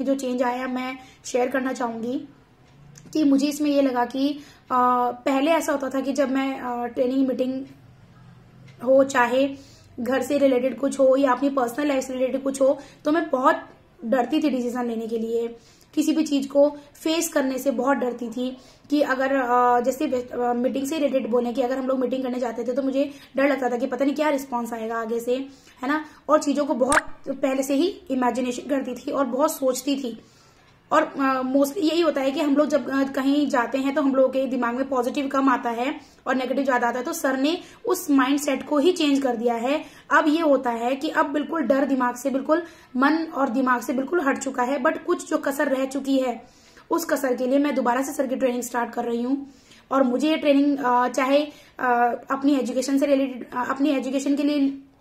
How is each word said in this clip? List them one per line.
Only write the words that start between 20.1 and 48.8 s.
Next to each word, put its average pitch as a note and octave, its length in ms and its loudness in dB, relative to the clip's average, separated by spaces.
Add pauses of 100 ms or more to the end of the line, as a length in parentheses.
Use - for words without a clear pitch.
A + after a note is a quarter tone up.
meeting C4 340 -2
से D#4+ 120 -4
related C4 320 0
बोलने A#3+ 220 0
की, C4+ 100 0
अगर C4 160 -2
हम C4 80 -4
लोग C4 120 0
meeting C4 240 -2
करने B3 180 -4
जाते A#3 240 -4
थे B3 80 -2
तो C4 100 0
मुझे C4+ 280 0 (260)
डर C#4 120 4
लगता C4+ 220 0
था B3 60 0
कि C4 100 -2
पता C4+ 180 -2
नहीं C#4+ 100 2
क्या D4+ 140 0
response A#3+ 440 -4
आएगा A3+ 240 -6
आगे A3+ 240 -4
से, B3 120 -2 (500)
है B3+ 60 -2
ना। D#4 160 -2 (240)
और D4+ 140 4
चीज़ों C#4+ 240 0
को D4 80 -2
बहुत B3+ 260 2 (280)
पहले C4+ 340 -2
से C#4 120 -2
ही E4 140 2 (220)
imagination B3 580 -2
करती B3 260 -2
थी - 160 -8
और C4+ 160 0
बहुत C#4 260 0
सोचती C4+ 440 -2
थी। A3+ 220 -8 (760)
और, D#4 100 6
अ, C4+ 400 0
mostly C#4 360 2
यही D#4+ 220 2
होता D4 200 2
है C4+ 100 0
कि D4+ 100 -2
हम C#4+ 160 2
लोग D4 100 4
जब, B3+ 240 -2
अ, C4+ 140 0
कहीं C#4 440 0
जाते B3 300 0
हैं C#4 160 -2
तो D4+ 80 2
हम C4+ 120 2
लोगों C4 140 4
के C4 180 0
दिमाग A#3+ 280 -2
में C4+ 140 -4
positive C4+ 400 -2
कम C4+ 200 2
आता A#3+ 220 2
है B3+ 300 -4 (260)
और B3+ 80 0
negative C4 300 -2
ज़्यादा A#3+ 240 2
आता B3 100 -2
है। B3 60 -6
तो E4 80 -4
सर C4+ 240 -2
ने D4+ 220 0 (280)
उस F4+ 240 -2
mindset C4+ 580 2
को D4+ 100 0
ही E4+ 140 4
change C#4+ 300 2
कर A#3+ 140 0
दिया A#3 180 0
है। C4+ 300 -2 (260)
अब D4+ 180 4
ये D#4 120 2
होता C4 300 2
है A#3+ 260 -2
कि D#4 120 -4
अब D4+ 180 2
बिल्कुल D4+ 360 -2
डर C4+ 220 2
दिमाग B3 300 0
से, C4+ 160 -4
बिल्कुल D4+ 320 0 (340)
मन C#4+ 200 4 (180)
और C4+ 140 0
दिमाग B3 320 0
से D4 120 -4
बिल्कुल C4+ 280 -2
हट C4 180 0
चुका B3+ 240 -4
है, C4 200 -2
but D#4+ 160 0
कुछ - 320 -4
जो D#4 80 2
कसर D4 300 -2
रह C4+ 160 0
चुकी C4+ 340 -2
है, A#3+ 280 -4 (440)
उस E4 140 0
कसर C4+ 320 0
के B3+ 100 -2
लिए C4+ 120 2
मैं C#4+ 160 0
दोबारा B3+ 280 0
से C#4 100 -6
सर C4 140 -2
की B3+ 100 -4
training B3 260 0
start A#3 280 -4